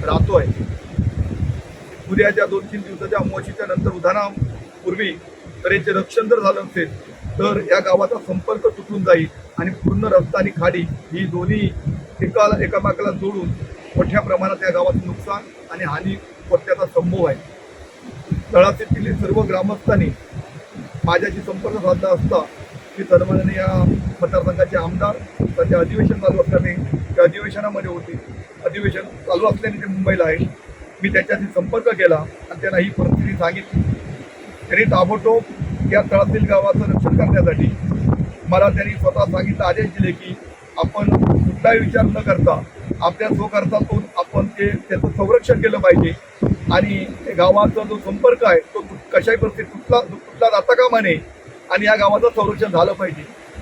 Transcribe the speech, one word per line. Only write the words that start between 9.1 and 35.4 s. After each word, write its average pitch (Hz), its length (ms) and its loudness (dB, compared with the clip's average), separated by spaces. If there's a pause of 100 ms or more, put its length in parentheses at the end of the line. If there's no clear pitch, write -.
आणि 175 120 -2 (140)
पूर्ण 208 280 0
रस्ता 185 260 2
आणि 190 120 0 (100)
खाडी 175 220 0 (300)
ही 185 140 -4
दोन्ही 180 420 -2 (540)
एका, 208 260 2 (160)
एकामेकाला 196 460 -2
जोडून 190 380 -6 (480)
मोठ्या - 240 2
प्रमाणात 190 420 -2
या 185 80 0
गावाचं 180 360 0
नुकसान 196 360 -8 (280)
आणि 175 140 -10
हानी 175 320 -4 (340)
होत्याचा - 360 2
संभव 185 380 0
आहे. - 280 -4 (1000)
तळाशीतील 202 640 4
सर्व 208 240 0
ग्रामस्थांनी 202 640 0 (1000)
माझ्याशी 185 360 0
संपर्क - 360 -6
साधला 180 320 0
असता 180 300 2 (580)
की 196 60 -8
सन्माननीय 185 560 4
या 190 260 2 (380)
मतदारसंघाचे 180 540 0
आमदार 180 400 -2 (320)
सध्या - 300 2
अधिवेशन - 420 0
चालू - 200 2
असल्याने - 340 0 (400)
त्या 175 100 6
अधिवेशनामध्ये 202 680 -4
होते. 170 300 -10 (440)
अधिवेशन 190 420 -2 (200)
चालू 185 200 0
असल्याने 208 360 -2
ते 202 40 -8
मुंबईला 190 400 0
आहे. 160 200 0 (560)
मी 196 60 -2
त्याच्याशी 196 460 0
संपर्क 226 340 0
केला 180 280 4
आणि 160 440 -10
त्यांना 190 180 -2
ही 190 120 2
परिस्थिती - 460 0
सांगितली. - 460 -2 (840)
त्यांनी 202 160 4
ताबडतोब 214 1080 0